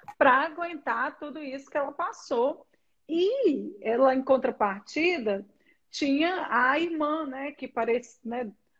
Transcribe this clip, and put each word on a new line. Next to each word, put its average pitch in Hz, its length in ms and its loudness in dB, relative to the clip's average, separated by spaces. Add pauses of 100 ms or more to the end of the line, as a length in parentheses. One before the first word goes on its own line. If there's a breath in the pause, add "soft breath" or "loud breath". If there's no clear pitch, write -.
(160)
pra 269 300 6
aguentar 302 720 -6
tudo 294 240 -10
isso 269 280 -10
que - 60 -6
ela 285 160 -2
passou. 302 720 -2 (420)
E 349 760 0
ela, 262 320 4
em 262 80 0
contrapartida, 240 1200 0 (460)
tinha 311 580 0
a 254 300 4
irmã, 311 480 -2
né, 269 260 -8
que - 160 -12
parece, 233 560 -2
né, 233 260 -6 (300)